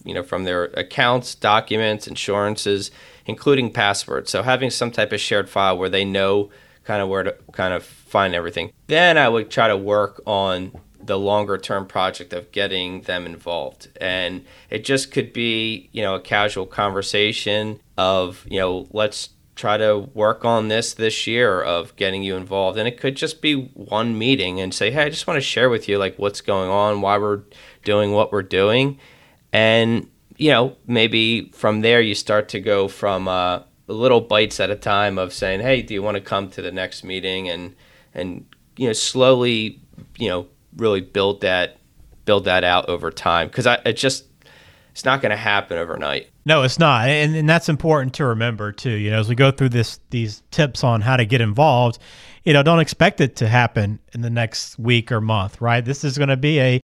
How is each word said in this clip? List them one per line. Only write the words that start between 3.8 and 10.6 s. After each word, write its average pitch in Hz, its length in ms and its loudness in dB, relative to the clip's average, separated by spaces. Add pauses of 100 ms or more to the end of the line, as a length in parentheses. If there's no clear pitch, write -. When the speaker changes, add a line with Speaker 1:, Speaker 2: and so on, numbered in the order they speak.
Speaker 1:
So 98 120 -2
having 127 280 0
some 117 200 -4
type 107 220 -2
of 104 80 -4
shared 101 300 -2
file 95 260 2
where 92 140 -4
they 98 140 0
know 98 460 0 (340)
kind 104 180 -4
of 95 60 -4
where 95 140 -2
to 92 120 -4 (180)
kind 92 220 -2
of 82 100 -6
find 98 500 -2
everything. 85 380 -6 (140)
Then 160 320 4
I 135 100 4
would 113 220 0
try 113 180 2
to 104 80 2
work 101 500 -2
on 95 460 -2 (280)